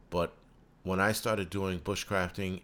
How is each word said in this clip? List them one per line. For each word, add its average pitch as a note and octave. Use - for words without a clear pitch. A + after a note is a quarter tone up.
But E2+
when F#2
I G2+
started G#2+
doing F#2+
bushcrafting F#2+